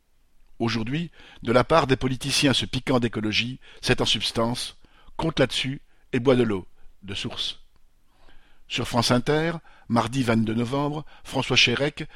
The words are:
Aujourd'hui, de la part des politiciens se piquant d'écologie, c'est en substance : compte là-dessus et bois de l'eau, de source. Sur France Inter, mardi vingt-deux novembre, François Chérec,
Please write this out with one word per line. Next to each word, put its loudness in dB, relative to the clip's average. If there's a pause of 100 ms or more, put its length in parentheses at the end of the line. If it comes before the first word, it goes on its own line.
(580)
Aujourd'hui, -2 (320)
de 0
la 6
part 4
des 2
politiciens 0
se -2
piquant -2
d'écologie, -2 (220)
c'est 2
en 0
substance : -2 (380)
compte -2
là-dessus 0 (300)
et 0
bois 4
de 6
l'eau, 0 (380)
de -12
source. -8 (1080)
Sur -6
France 2
Inter, 2 (380)
mardi 2
vingt-deux 2
novembre, -2 (220)
François -2
Chérec, 2 (100)